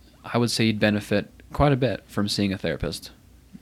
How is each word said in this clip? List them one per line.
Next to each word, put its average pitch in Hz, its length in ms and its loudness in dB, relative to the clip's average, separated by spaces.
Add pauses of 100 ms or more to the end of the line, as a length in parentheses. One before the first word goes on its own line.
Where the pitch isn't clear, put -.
(340)
I 123 40 0
would 120 140 2
say 117 140 0
you'd 107 140 2
benefit 104 500 2 (240)
quite 143 180 4
a 135 60 4
bit 123 300 -2
from 104 200 -2
seeing 101 260 0
a 87 40 -4
therapist. - 540 -6 (500)